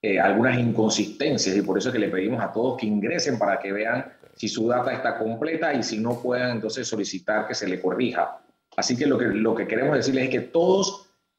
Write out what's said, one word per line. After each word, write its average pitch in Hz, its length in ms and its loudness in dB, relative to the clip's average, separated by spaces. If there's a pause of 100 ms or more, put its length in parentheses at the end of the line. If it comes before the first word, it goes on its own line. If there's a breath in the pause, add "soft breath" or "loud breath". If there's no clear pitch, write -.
eh, 98 180 2
algunas 110 380 4
inconsistencias 110 960 0
y 101 60 4
por 92 160 0
eso 127 100 0
es 120 60 0
que 117 60 0
le 98 100 0
pedimos 104 340 -2
a 95 80 -4
todos 123 260 0
que - 80 -4
ingresen 113 540 0
para 101 200 2
que 98 120 -6
vean 113 400 -2 (240)
si 107 140 -6
su 113 180 -2
data 123 240 2
está 117 260 -2
completa 147 560 -2
y 123 100 0
si 107 160 -4
no 120 220 -2
puedan 123 300 0
entonces 110 340 -4
solicitar 104 640 -2
que 123 80 -6
se 104 100 -4
le 92 160 -4
corrija. 92 580 0 (360)
Así - 220 0
que 147 80 0
lo 135 120 4
que, 120 100 2
lo 107 280 2
que 101 100 -2
queremos 135 300 0
decirles 131 300 2
es 135 40 -4
que 127 120 0
todos, 190 680 2 (300)